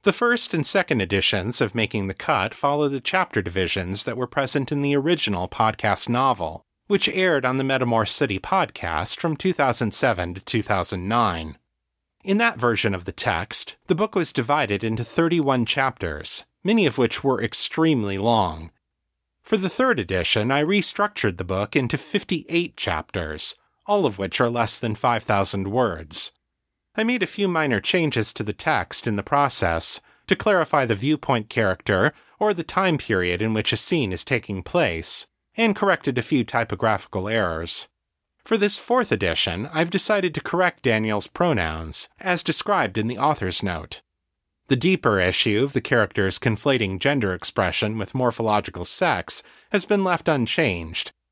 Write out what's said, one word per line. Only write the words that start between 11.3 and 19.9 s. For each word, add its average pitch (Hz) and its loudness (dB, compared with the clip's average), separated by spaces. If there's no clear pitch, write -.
In 196 0
that 233 0
version 117 0
of 90 -8
the 92 -6
text, - -2
the 175 2
book 208 -4
was 175 0
divided 123 0
into 113 -2
thirty-one 147 2
chapters, 101 -2
many 214 2
of 131 0
which 120 0
were 135 0
extremely 117 0
long. 95 0
For - -2
the 185 -2
third 247 0